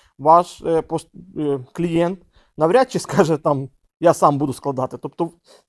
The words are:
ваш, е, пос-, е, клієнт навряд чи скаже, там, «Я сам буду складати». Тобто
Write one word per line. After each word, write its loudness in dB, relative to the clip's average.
ваш, 2
е, -2
пос-, -8
е, -4
клієнт -2
навряд 2
чи -4
скаже, 0
там, -4
«Я 4
сам 2
буду -4
складати». -6
Тобто -8